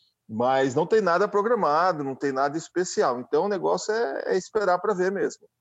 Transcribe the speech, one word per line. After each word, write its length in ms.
mas 480
não 120
tem 160
nada 260
programado, 760
não 120
tem 180
nada 240
especial. 640
Então, 240
o 40
negócio 440
é, 360
é 100
esperar 400
pra 160
ver 180
mesmo. 340